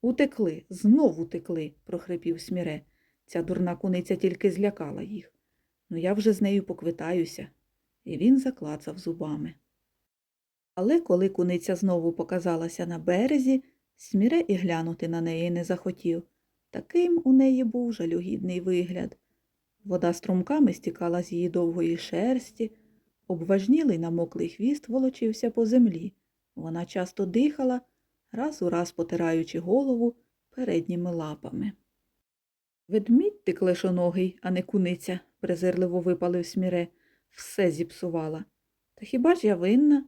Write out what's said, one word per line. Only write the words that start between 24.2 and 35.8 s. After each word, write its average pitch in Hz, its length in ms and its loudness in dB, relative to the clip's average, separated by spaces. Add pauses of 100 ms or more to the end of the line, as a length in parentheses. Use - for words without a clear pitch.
хвіст 262 400 -4
волочився 240 600 -2
по 233 160 0
землі. 214 460 4 (440)
Вона 165 280 -6
часто 180 420 -4
дихала, 254 540 0 (520)
раз 285 300 -6
у 175 80 0
раз 170 220 -2
потираючи 165 680 -2
голову 233 580 0 (340)
передніми 175 600 -2
лапами. 165 640 -6 (1160)
"Ведмідь 233 560 2
ти 185 80 0
клешоногий, 180 880 0
а 185 80 -4
не 185 120 0
куниця", 180 580 -2 (200)
презирливо 180 600 0